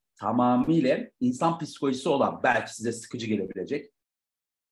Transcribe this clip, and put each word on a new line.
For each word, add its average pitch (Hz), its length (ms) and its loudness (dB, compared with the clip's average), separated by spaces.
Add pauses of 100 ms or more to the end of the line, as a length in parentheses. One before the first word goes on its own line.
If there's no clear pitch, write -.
(160)
tamamıyla 123 840 2 (220)
insan 160 380 0
psikolojisi 143 500 -4
olan, 127 340 2
belki 120 320 2
size 113 180 -4
sıkıcı 113 340 -8
gelebilecek 104 680 -4 (800)